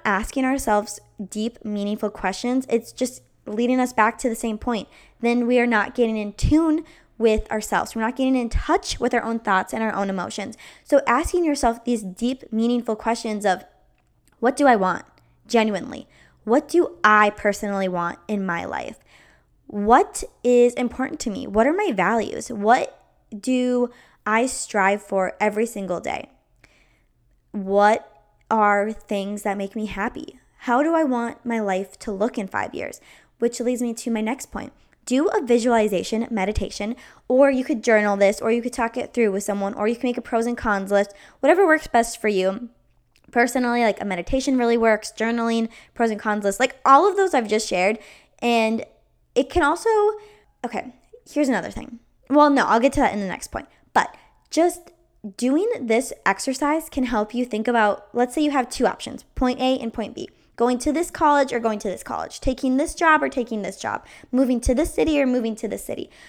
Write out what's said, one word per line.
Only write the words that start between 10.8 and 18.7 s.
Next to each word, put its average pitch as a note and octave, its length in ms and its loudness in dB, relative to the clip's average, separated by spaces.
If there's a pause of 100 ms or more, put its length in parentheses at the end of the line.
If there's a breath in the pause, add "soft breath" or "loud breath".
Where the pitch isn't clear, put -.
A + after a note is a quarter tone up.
So C#4 220 4
asking E4+ 400 0
yourself C4 380 0
these A#3 180 -2
deep, A3+ 500 -6
meaningful A#3 440 0
questions A3 500 -4
of, G3 180 0 (760)
"What B3+ 160 2
do C#4+ 120 4
I B3 80 8
want F#3 300 0 (420)
genuinely? A3 600 -2 (360 soft breath)
What C#4 240 2
do - 360 0
I G#3+ 260 6
personally G3+ 580 -2
want F3 300 -4 (100)
in G3+ 180 -4
my F3 200 -4
life? - 340 -10 (680 soft breath)